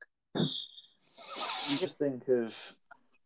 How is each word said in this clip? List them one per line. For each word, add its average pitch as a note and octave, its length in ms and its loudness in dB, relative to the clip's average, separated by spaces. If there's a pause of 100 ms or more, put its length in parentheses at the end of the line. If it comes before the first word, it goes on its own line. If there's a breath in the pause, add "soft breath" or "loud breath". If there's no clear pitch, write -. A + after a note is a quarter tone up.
(360)
you - 1400 -4
just - 200 0
think C3+ 300 0
of, A#2+ 480 2 (500)